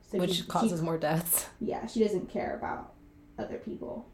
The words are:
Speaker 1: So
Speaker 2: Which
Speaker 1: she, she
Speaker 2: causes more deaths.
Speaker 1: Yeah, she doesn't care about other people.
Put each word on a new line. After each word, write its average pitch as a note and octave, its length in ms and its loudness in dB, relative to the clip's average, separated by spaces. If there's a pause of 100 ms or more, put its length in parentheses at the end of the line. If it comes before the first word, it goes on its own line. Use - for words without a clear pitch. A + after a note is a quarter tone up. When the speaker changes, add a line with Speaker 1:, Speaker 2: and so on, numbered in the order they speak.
Speaker 1:
So - 160 -4
Speaker 2:
Which F3+ 120 4
Speaker 1:
she, F3 120 2
she - 40 -8
Speaker 2:
causes E3+ 360 2
more E3 160 0
deaths. D#3+ 480 2 (140)
Speaker 1:
Yeah, - 260 -2
she A3+ 120 -4
doesn't G3+ 300 4
care - 260 -2
about - 380 -6 (440)
other - 220 -6
people. - 560 -8